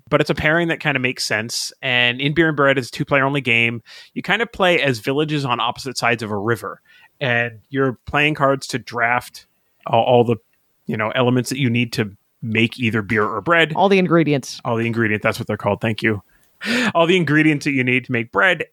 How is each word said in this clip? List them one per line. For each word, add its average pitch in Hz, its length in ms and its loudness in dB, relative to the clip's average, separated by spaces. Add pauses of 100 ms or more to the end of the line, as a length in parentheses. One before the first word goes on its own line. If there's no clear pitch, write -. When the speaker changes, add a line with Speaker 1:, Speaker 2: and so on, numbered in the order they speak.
Speaker 1:
but 151 120 4
it's - 80 0
a 170 60 -2
pairing 165 340 0
that 151 100 -4
kinda 139 200 -2
makes 127 260 -4
sense. - 560 -4
And 123 400 0
In 143 120 0
Beer 160 140 2
and 156 80 -2
Bread 135 220 4
is 123 100 -2
a - 40 -18
two-player 139 340 0
only 139 160 0
game. 117 400 0 (320)
You - 80 -8
kind 202 200 -2
of 233 100 -4
play 175 300 2
as 135 180 0
villages 147 440 -2
on 120 160 0
opposite 120 380 -6
sides 120 260 0
of 104 80 -6
a 104 60 -2
river, 104 440 -4 (380)
and 120 400 -2 (100)
you're 135 360 -2
playing 147 300 0
cards 139 320 0
to 135 120 -6
draft 120 680 -2 (420)
all, 143 160 4
all 123 200 6
the, 113 140 -2 (480)
you - 100 -6
know, 107 160 -2
elements 123 380 0
that 127 100 -6
you 123 100 0
need 117 240 -2
to 104 220 -4 (260)
make 113 380 0
either 113 220 0
beer 104 240 0
or 107 160 -4
bread. 160 340 2
Speaker 2:
All 190 140 2
the 196 100 4
ingredients. 160 640 0
Speaker 1:
All 120 140 -2
the 113 80 0
ingredients. 110 380 0
That's 107 160 0
what 117 80 -8
they're 110 100 -2
called. 101 240 -2
Thank 113 220 -2
you. 110 180 0 (760)
All 170 120 4
the 185 100 4
ingredients 151 480 2
that 147 80 -2
you 131 100 0
need 127 220 0
to - 80 -10
make 117 180 -4
bread, 190 420 2